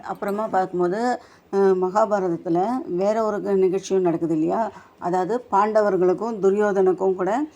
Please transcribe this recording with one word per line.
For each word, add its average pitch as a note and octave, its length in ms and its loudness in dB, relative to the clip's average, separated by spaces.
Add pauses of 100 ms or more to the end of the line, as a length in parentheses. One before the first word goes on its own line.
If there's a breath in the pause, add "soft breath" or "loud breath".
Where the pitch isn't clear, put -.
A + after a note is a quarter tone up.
அப்புறமா G#3 440 -6
பார்க்கும்போது, F#3+ 720 -2 (340 loud breath)
அ, G3 40 0
மகாபாரதத்துல F#3 1080 0 (180)
வேற G3+ 380 0
ஒரு G#3 180 -2
க-, G3 120 -2
நிகழ்ச்சியும் F#3+ 500 0
நடக்குது E3 300 0
இல்லையா? F#3 380 -2 (260 loud breath)
அதாவது F#3 540 -2
பாண்டவர்களுக்கும் G3+ 880 2
துரியோதனுக்கும் F#3+ 760 2
கூட G3+ 300 -2 (100)